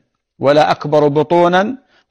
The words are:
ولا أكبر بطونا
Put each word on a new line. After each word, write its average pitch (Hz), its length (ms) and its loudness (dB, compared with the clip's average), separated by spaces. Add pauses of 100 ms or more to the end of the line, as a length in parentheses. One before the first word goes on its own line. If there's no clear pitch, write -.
(400)
ولا 147 320 0
أكبر 151 360 -2
بطونا 175 680 0 (340)